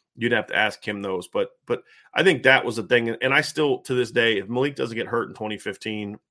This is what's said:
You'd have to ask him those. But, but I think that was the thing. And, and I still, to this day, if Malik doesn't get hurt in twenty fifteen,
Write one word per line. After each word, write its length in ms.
You'd 160
have 160
to 80
ask 300
him 140
those. 280
But, 220
but 180
I 100
think 200
that 220
was 120
the 60
thing. 260
And, 140
and 100
I 80
still, 420
to 120
this 160
day, 280
if 100
Malik 280
doesn't 200
get 100
hurt 220
in 60
twenty 240
fifteen, 600